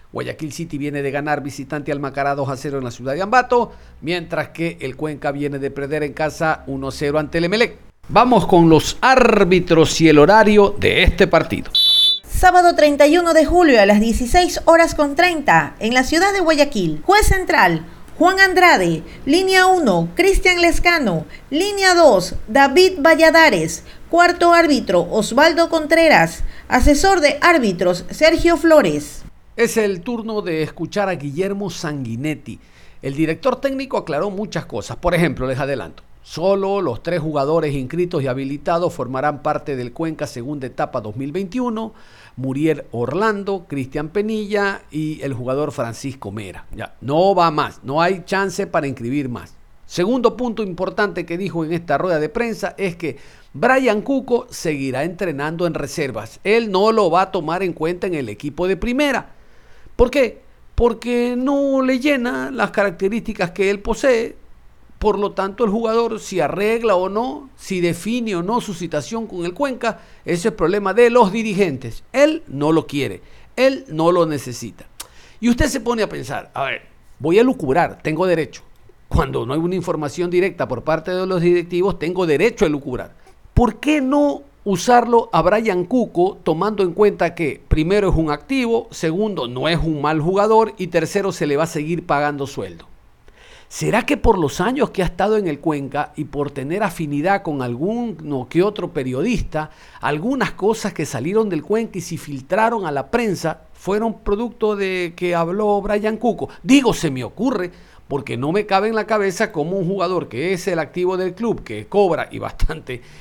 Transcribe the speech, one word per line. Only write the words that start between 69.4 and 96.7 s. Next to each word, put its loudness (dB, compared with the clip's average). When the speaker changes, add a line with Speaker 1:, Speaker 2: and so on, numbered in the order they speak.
Speaker 1:
el -8
Cuenca, -4
ese -2
es 0
problema 0
de 6
los 4
dirigentes. -2
Él 2
no -2
lo 2
quiere, -6
él 0
no 2
lo 2
necesita. -8
Y 2
usted 2
se -6
pone -2
a -2
pensar, -10
a -6
ver, -6
voy 2
a 8
lucubrar, 0
tengo -2
derecho. -2
Cuando 0
no -6
hay -2
una -2
información -4
directa 0
por -6
parte -2
de -2
los 0
directivos, 0
tengo -2
derecho 2
a 2
lucubrar. -6
¿Por 2
qué 2
no 0
usarlo 2
a 4
Brian 0
Cuco, 0
tomando -2
en -2
cuenta 2
que, -4
primero, 2
es 2
un 0
activo, -2
segundo, -4
no -6
es 0
un -2
mal 0
jugador 2
y -6
tercero, -2
se -6
le 0
va 0
a -2
seguir -6
pagando -2
sueldo? -12
¿Será -2
que 0
por 4
los -2
años -2
que -4
ha -2
estado -2
en -2
el -6
Cuenca -6
y -8
por -6
tener -6